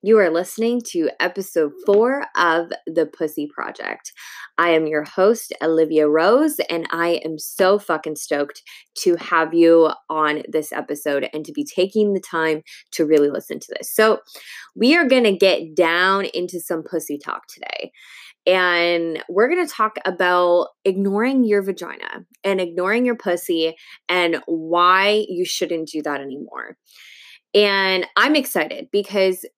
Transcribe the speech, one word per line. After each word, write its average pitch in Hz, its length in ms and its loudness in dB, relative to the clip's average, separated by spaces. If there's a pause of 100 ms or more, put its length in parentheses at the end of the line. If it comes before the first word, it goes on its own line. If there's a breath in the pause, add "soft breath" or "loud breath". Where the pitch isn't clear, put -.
You 214 120 6
are 185 120 4
listening 220 600 -2
to 165 280 -2
episode 175 540 -2 (120)
four 202 420 2 (100)
of 170 340 2 (160)
The 160 200 -2
Pussy 151 460 -8
Project. - 600 -12 (440 loud breath)
I 170 140 2
am 160 160 4
your 151 160 -2
host, 196 580 0
Olivia 160 480 2
Rose, 208 520 2 (100)
and 165 220 -6
I 170 320 0
am 156 160 -8
so 196 400 2
fucking 156 340 -6
stoked - 480 -6 (360 loud breath)
to 175 180 2
have 165 360 -2
you 165 380 6 (180)
on 151 400 -2
this 151 220 -4
episode 143 600 -6
and 156 120 -8
to 151 60 -16
be 147 140 -6
taking 196 500 0
the 185 60 -2
time 160 420 -2 (300 loud breath)
to 165 120 0
really 147 260 4
listen - 280 -10
to - 180 -14
this. - 160 -12
So 220 280 2 (560 loud breath)
we 247 200 4
are 330 120 2
gonna 240 280 4
get 165 380 2
down 185 520 2
into 175 340 -6
some 160 240 -6
pussy 151 340 -6
talk - 300 -12
today. - 420 -12 (560 loud breath)
And 175 840 0
we're 202 200 2
gonna 349 180 0
talk 214 380 -4
about 180 640 2 (160)
ignoring 202 580 0
your 208 200 2
vagina 180 640 -10 (200)
and 190 160 0
ignoring 185 440 -2
your 240 120 0
pussy 170 580 -2 (340 loud breath)
and 175 380 0
why 180 840 2
you 180 160 -4
shouldn't 165 440 -4
do 156 140 -8
that 143 180 -6
anymore. 135 560 -14 (760 loud breath)
And 196 540 2 (100)
I'm 277 200 4
excited 175 560 -4
because 190 520 0 (140)